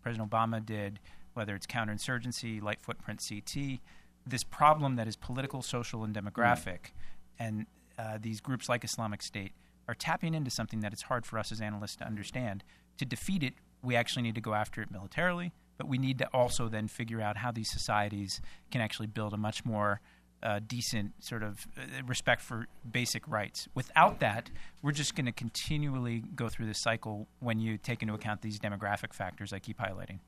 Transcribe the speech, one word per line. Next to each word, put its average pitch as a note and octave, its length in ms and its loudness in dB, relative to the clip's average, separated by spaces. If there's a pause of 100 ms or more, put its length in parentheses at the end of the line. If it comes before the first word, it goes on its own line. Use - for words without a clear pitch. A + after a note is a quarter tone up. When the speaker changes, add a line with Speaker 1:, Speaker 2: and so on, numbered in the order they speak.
Speaker 1:
President A2 300 -2
Obama A2+ 340 2
did, G#2 360 -4 (340)
whether G#2 220 -2
it's - 100 -6
counterinsurgency, A2+ 960 -2
light G#2 180 -2
footprint - 400 -8
C G#2 200 -6
T, C#3 400 -4 (440)
this B2 200 -2
problem D3+ 500 6
that A2+ 140 0
is G#2+ 80 -4
political, C3 460 -4
social, A#2+ 420 -4
and G#2+ 100 -2
demographic, G2+ 800 2 (480)
Speaker 2:
Mm. A#2 60 -2
Speaker 1:
and, G#2+ 200 -2 (320)
uh, A2 220 -4
these A2 200 -4
groups - 280 -4
like A#2+ 160 4
Islamic G#2+ 380 -2
State G2 300 -6 (360)
are A#2 60 -2
tapping D#3+ 400 0
into D3 160 0
something A2 300 -2
that G#2 120 -2
it's A2+ 100 -10
hard A#2+ 240 0
for A2+ 120 -2
us G#2+ 120 -2
as A2 100 -4
analysts G#2 360 -4
to - 100 -8
understand. G#2+ 560 -4 (360)
To C#3+ 60 -2
defeat D3 380 0
it, B2+ 120 0 (280)
we B2 140 4
actually A#2+ 260 2
need A2+ 140 0
to A#2 40 -2
go A2 140 0
after G#2+ 280 0
it - 80 -6
militarily, E3+ 640 0 (260)
but C#3+ 100 -4
we C3 100 2
need C3 200 2
to B2+ 80 2
also A#2+ 420 4
then G#2+ 180 0
figure A2+ 340 -4
out G#2 180 0
how B2 120 0
these A2+ 200 -2
societies G#2 720 2 (300)
can B2+ 100 2
actually A2 280 -2
build G#2+ 240 -2
a G#2+ 40 -4
much G#2+ 280 -2
more, G#2 360 2 (420)
uh, G#2 240 2
decent A2 460 -2 (120)
sort A2+ 180 -4
of, G#2 240 -6 (100)
uh, C3 280 -8
respect - 380 4
for A2 260 -4 (200)
basic A#2+ 380 0
rights. - 480 -2
Without - 460 8
that, A2+ 300 2 (320)
we're C#3+ 100 2
just D3 240 0
gonna B2 160 2
continually B2+ 880 0 (160)
go A#2+ 120 0
through A2+ 180 -2
this G#2+ 140 -2
cycle A2 460 0 (140)
when A2+ 180 2
you A2 200 0
take - 240 -2
into G#2+ 120 0
account G#2+ 280 -4
these G#2+ 180 -4
demographic G2+ 520 -2
factors F#2+ 400 -6
I G2 60 -4
keep - 200 -8
highlighting. F#2+ 500 -4